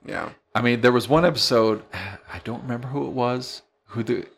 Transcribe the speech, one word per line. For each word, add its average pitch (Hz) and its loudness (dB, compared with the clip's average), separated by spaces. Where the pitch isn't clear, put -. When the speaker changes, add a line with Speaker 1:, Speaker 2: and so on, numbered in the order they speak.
Speaker 1:
yeah. 85 -8
Speaker 2:
I 113 0
mean, 120 2
there 123 8
was 113 2
one 156 4
episode, 117 2
<sighs> - -20
I - -14
don't - -10
remember 120 -8
who 139 -4
it - -8
was, 127 -4
who 117 -4
the, 110 -2